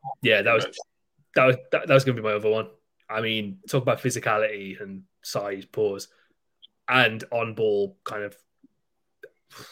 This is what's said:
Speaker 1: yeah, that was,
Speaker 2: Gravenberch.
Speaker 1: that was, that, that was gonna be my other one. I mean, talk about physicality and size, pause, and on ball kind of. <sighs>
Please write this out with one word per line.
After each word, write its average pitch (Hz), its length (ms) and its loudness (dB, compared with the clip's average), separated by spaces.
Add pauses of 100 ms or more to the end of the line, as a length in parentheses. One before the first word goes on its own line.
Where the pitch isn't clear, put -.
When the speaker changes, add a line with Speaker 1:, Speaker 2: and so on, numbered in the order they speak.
(220)
Speaker 1:
yeah, 107 200 4
that 117 120 2
was, 107 120 2
Speaker 2:
Gravenberch. - 100 -12 (600)
Speaker 1:
that 131 100 6
was, 127 100 6 (160)
that, 156 160 -2
that 139 60 6
was 135 120 8
gonna 127 100 2
be 113 80 -6
my 107 100 0
other 107 160 0
one. 110 180 0 (420)
I 110 120 -4
mean, 110 380 -4 (100)
talk 135 140 0
about 117 180 0
physicality 107 800 -2
and 98 220 -12 (180)
size, 101 440 -6
pause, 101 420 -4 (800)
and 120 440 2
on 113 220 -4
ball 101 500 0
kind 107 200 -10
of. 101 140 -12 (1120)
<sighs> - 200 -20